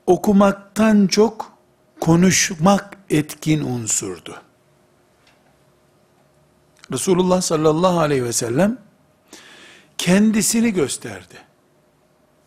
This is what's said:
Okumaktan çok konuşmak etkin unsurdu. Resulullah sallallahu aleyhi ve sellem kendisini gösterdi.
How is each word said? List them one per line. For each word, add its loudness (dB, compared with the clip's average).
Okumaktan 2
çok 0
konuşmak 0
etkin -2
unsurdu. -8
Resulullah 0
sallallahu 0
aleyhi 0
ve -6
sellem -2
kendisini 0
gösterdi. -6